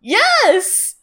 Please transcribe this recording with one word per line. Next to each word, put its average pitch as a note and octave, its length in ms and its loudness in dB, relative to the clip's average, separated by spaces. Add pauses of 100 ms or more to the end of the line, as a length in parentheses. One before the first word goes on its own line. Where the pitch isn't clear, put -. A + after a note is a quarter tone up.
Yes! G#4+ 1040 0